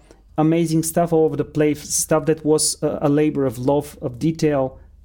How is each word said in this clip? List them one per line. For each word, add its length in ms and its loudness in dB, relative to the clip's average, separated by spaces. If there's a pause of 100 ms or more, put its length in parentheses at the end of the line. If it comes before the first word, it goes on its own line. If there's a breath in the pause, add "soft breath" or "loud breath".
(380 loud breath)
amazing 440 2
stuff 300 0
all 120 4
over 120 0
the 80 -2
place, 380 0 (100)
stuff 340 0
that 180 0
was, 380 0
uh, 200 -2
a 60 2
labor 360 2
of 140 -4
love, 420 -2
of 180 -8
detail, 600 -2 (260 soft breath)